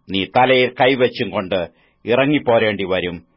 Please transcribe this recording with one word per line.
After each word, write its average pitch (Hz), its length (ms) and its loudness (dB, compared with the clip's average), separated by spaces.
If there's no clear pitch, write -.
നീ 95 160 -2
തലയിൽ 127 560 2
കൈവച്ചും 123 480 0
കൊണ്ട് 92 380 -4
ഇറങ്ങിപ്പോരേണ്ടി 117 800 0
വരും. 87 400 -4